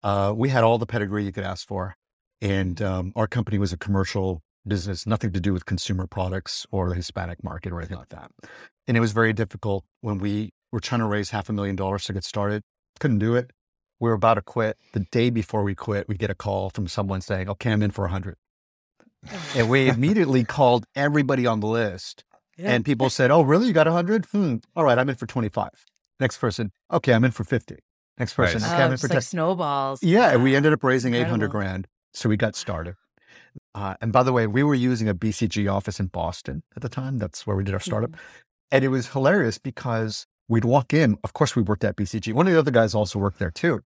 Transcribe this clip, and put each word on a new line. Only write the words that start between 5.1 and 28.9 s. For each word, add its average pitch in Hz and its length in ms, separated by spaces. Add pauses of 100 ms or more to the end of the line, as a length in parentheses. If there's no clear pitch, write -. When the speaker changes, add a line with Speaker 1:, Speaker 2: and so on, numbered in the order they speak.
Speaker 1:
to 92 80
do 98 120
with 90 140
consumer 92 400
products 92 640
or 92 200
the 87 40
Hispanic 87 480
market 90 300
or 85 80
anything 90 180
like 62 120
that. - 200 (560)
And 120 100
it 117 40
was 113 120
very 113 200
difficult 101 520 (160)
when 104 180
we 104 340 (200)
were 113 80
trying 120 200
to 110 60
raise 104 240
half 104 180
a 113 40
million 101 240
dollars 98 280
to - 80
get 95 120
started. 104 380 (360)
Couldn't 123 200
do 113 160
it. 123 160 (480)
We 120 100
were 113 60
about 113 200
to 101 80
quit. 110 360 (140)
The 104 80 (100)
day 120 200
before 110 320
we 98 120
quit, 101 340
we 104 80
get 101 140
a 95 40
call 98 360
from 95 180
someone 98 320
saying, 92 300
"Okay, 113 220
I'm 104 100
in 104 80
for 98 160
a - 40
hundred." 92 260 (1160)
And 117 140
we 131 200
Speaker 2:
<laughs> 131 80
Speaker 1:
immediately 139 480
called 123 500
everybody 139 520
on 110 140
the 107 60
list. 110 580 (320)
Speaker 3:
Yeah. 185 160
Speaker 1:
And 120 120
people 131 260
said, 127 200
"Oh, 160 120
really? 160 240
You 226 80
got 156 120
a 165 60
hundred? 175 340
Hmm. 175 300 (180)
All 165 100
right, 123 140
I'm 131 120
in 127 60
for 120 100
twenty-five." - 580 (340)
Next 131 200
person, 110 340 (180)
"Okay, 160 220
I'm 113 120
in 127 60
for - 140
fifty." - 320 (420)
Next - 160
person, 107 260
Speaker 2:
Nice. 110 120
Speaker 1:
"Okay, 170 100
I'm - 80